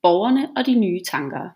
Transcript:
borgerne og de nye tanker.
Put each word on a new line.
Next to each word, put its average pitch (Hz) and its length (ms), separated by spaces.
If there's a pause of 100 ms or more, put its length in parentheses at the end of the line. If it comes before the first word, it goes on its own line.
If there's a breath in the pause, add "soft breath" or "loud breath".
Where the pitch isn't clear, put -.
borgerne 240 560
og 254 80
de 262 100
nye 185 260 (100)
tanker. 139 440